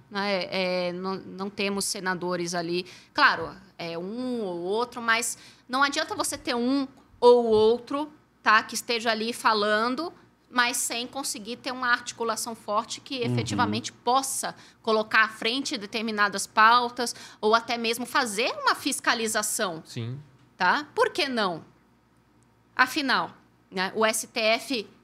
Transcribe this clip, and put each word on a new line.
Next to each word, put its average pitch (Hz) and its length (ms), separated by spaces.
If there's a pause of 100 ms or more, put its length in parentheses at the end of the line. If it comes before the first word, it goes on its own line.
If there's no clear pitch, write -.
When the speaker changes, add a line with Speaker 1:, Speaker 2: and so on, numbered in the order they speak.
(100)
Speaker 1:
né, 202 400
é, 180 440
não, 190 220
não 185 340
temos 202 340
senadores 180 720
ali. 175 320 (260)
Claro, 170 380 (280)
é 165 200
um 240 420
ou 180 200
outro, 233 420
mas 233 340 (320)
não 254 140
adianta 311 340
você 285 220
ter 262 180
um 262 320 (320)
ou 240 240
outro, 240 680 (320)
tá, 220 200
que 233 120
esteja 233 360
ali 226 240
falando, 226 760 (420)
mas 247 260
sem 240 280
conseguir 240 500
ter 254 140
uma 254 220
articulação 233 640
forte - 440
que 262 200
Speaker 2:
Uhum. 240 120
Speaker 1:
efetivamente 233 600
possa 240 600 (300)
colocar 220 420
à 214 40
frente 247 500
determinadas 208 680
pautas 240 680 (260)
ou 214 140
até 233 240
mesmo 233 260
fazer 247 460 (100)
uma 508 140
fiscalização. 220 1120
Speaker 3:
Sim. 123 320 (380)
Speaker 1:
Tá? 233 360
Por 480 180
que 294 180
não? 202 340 (1120)
Afinal, 254 580 (380)
né, 185 240
o 220 100
S 220 220
T - 140
F 220 460 (180)